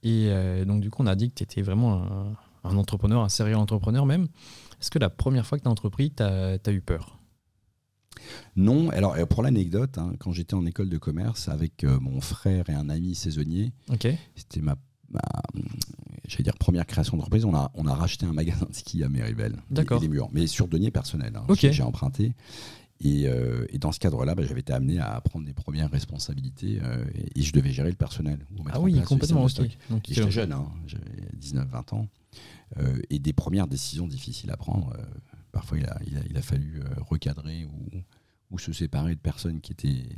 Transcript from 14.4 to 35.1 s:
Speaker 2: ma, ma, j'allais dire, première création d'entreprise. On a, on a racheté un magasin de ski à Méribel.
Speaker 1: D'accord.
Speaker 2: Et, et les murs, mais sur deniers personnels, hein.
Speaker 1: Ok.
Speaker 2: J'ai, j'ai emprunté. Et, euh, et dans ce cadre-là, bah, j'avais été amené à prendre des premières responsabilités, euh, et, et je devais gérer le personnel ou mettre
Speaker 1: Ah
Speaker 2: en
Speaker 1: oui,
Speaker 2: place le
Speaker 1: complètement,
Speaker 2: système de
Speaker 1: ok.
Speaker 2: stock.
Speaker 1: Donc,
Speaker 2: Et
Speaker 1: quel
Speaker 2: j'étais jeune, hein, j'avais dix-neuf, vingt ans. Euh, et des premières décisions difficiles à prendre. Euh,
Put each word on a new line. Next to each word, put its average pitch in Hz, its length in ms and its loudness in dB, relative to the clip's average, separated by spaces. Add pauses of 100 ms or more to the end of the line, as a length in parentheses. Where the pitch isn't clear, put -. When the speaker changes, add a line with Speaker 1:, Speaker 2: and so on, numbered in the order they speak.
Speaker 2:
ma, 73 160 0 (340)
ma, - 100 -4 (1040)
j'allais - 180 -2
dire, - 140 0
première 87 280 2
création - 300 0
d'entreprise. 107 280 2
On 95 100 4
a, 69 200 2
on 78 120 -2
a 69 80 2
racheté 87 320 0
un 82 60 0
magasin 78 360 0
de - 60 -14
ski - 300 -4
à 67 40 0
Méribel. 110 480 -2 (140)
Speaker 1:
D'accord. 139 320 2
Speaker 2:
Et, - 20 -2
et - 40 0
les 76 60 0
murs, 69 180 0
mais 80 140 2
sur 87 220 2
deniers 87 220 2
personnels, 65 460 -4
hein. 53 120 -8
Speaker 1:
Ok. 196 120 8
Speaker 2:
J'ai, 139 120 8
j'ai 143 100 2
emprunté. 120 520 0 (680)
Et, 71 260 4
euh, 62 440 0
et - 80 -4
dans 76 120 0
ce 85 80 -4
cadre-là, 69 360 2
bah, 85 120 0
j'avais 120 140 -4
été - 120 -4
amené 65 280 2
à 57 200 -4
prendre - 240 -2
des 69 80 -10
premières 73 380 -2
responsabilités, 69 920 -4
euh, 60 220 -4 (100)
et, - 260 -4
et - 20 4
je 73 100 0
devais 69 200 6
gérer 69 180 0
le 92 60 0
personnel 73 560 -2
ou 95 100 -8
mettre 73 140 -4
Speaker 1:
Ah 135 40 0
Speaker 2:
en 170 40 2
Speaker 1:
oui, 190 80 6
Speaker 2:
place 143 100 6
le - 60 -2
Speaker 1:
complètement, 139 400 4
Speaker 2:
système 131 180 2
de 113 40 -2
Speaker 1:
ok. - 60 -12
Speaker 2:
stock. - 140 -10
Speaker 1:
Donc, 110 200 -2
Speaker 2:
Et - 40 -4
Speaker 1:
quel 113 100 4
Speaker 2:
j'étais 101 60 4
jeune, 98 220 2
hein, 71 140 -4 (200)
j'avais - 480 -10
dix-neuf, 131 340 -4
vingt 123 240 -8
ans. 110 160 -2 (680)
Euh, 65 200 2 (120)
et 73 80 0
des 104 140 0
premières 92 340 2
décisions 87 400 -4
difficiles - 440 -8
à - 60 -6
prendre. 71 420 -2
Euh, - 40 -10 (500)